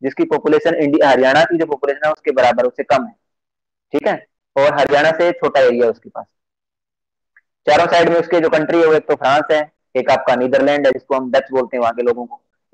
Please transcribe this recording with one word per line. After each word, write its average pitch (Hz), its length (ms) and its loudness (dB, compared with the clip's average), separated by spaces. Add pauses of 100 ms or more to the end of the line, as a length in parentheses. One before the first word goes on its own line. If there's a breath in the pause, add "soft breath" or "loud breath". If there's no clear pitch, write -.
जिसकी 135 220 -4
population 156 500 0
इंडिया, 147 340 2
हरियाणा 131 360 4
की 170 140 -2
जो 160 80 -2
population 143 400 -4
है 156 60 0
उसके 151 180 -6
बराबर, 123 340 0
उससे 123 180 -4
कम 131 240 -2
है, 107 60 -18 (800)
ठीक 151 160 -2
है, 175 180 -6 (300)
और 143 220 2
हरियाणा 143 320 2
से 170 220 0
छोटा 143 280 -2
एरिया 120 300 2
उसके - 200 -10
पास। 110 140 -14 (1400)
चारों 160 180 2
side 170 220 2
में 170 120 2
उसके 165 200 0
जो 160 100 0
country 160 280 0
है, 165 80 4
वो 156 60 4
एक 151 160 0
तो 151 60 0
France 135 280 0 (100)
है, 151 200 -2 (240)
एक 127 140 -2
आपका 131 260 0
नीदरलैंड 139 500 0
है, 131 60 2
जिसको 131 220 -6
हम 131 160 -4
Dutch 131 200 -2
बोलते 127 260 -4
हैं 123 40 -4
वहां 117 120 0
के 120 100 -6
लोगों 120 240 -2
को, - 160 -20 (320)